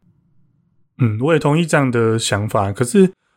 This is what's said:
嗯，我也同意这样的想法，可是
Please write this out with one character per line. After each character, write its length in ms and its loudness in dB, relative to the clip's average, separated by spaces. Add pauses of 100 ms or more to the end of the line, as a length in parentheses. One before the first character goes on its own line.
(960)
嗯， 240 0
我 140 0
也 40 4
同 200 0
意 80 -2
这 100 0
样 140 0
的 280 0
想 300 -4
法， 240 -2
可 120 -4
是 280 2 (240)